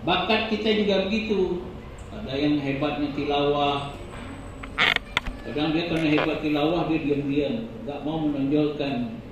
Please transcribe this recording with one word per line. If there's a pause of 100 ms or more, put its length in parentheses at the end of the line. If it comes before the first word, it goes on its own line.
Bakat
kita
juga
begitu. (480)
Ada
yang
hebatnya
tilawah. (1600)
Kadang
dia,
karena
hebat
tilawah,
dia
diam-diam, (240)
nggak
mau
menonjolkan. (160)